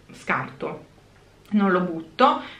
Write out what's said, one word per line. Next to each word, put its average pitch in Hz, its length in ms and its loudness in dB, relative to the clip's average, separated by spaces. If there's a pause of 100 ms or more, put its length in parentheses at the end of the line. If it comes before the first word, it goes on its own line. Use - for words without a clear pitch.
(120)
scarto, - 720 -8 (640)
non 202 220 2
lo 185 80 2
butto, 180 600 2 (200)